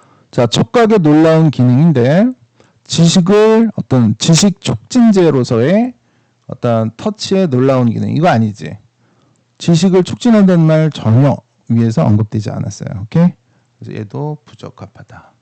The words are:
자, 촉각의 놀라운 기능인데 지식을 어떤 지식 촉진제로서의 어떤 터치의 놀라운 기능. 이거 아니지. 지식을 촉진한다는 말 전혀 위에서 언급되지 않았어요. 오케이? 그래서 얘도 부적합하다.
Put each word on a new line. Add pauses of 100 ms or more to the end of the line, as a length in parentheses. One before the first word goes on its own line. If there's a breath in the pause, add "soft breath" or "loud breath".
(300 soft breath)
자,
촉각의
놀라운
기능인데 (520 soft breath)
지식을
어떤
지식
촉진제로서의 (540)
어떤
터치의
놀라운
기능.
이거
아니지. (800)
지식을
촉진한다는
말
전혀 (320)
위에서
언급되지
않았어요.
오케이? (460)
그래서
얘도
부적합하다. (100)